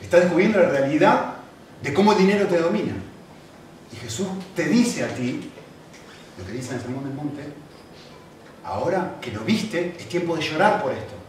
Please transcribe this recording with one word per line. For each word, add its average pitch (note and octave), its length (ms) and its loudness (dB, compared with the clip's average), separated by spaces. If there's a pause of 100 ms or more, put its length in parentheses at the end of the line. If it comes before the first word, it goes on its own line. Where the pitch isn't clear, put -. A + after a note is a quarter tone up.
Estás F3 200 6
descubriendo F#3 380 4
la D#3+ 100 6
realidad C#3 640 2 (460)
de B2+ 120 -4
cómo G#3 180 6
el F#3+ 60 4
dinero G3 300 4
te F3 100 2
domina. E3+ 360 0 (1000)
Y - 20 -16
Jesús F#3 320 -8 (260)
te D#3+ 120 -2
dice A3+ 400 2
a - 100 -4
ti, B2 340 -6 (880)
lo F#2+ 100 -14
que G2+ 60 -12
dice B2 180 -8
en B2+ 60 -6
el A2+ 40 -8
Sermón C3 220 -8
del C3+ 100 -8
Monte, C#3+ 300 -8 (1200)
"Ahora - 580 -2
que A#2+ 100 -10
lo G#2+ 100 -8
viste, F3 580 -2
es - 100 -14
tiempo E3+ 260 -2
de D3+ 60 -4
llorar - 400 2
por - 100 -2
esto". - 220 -8 (160)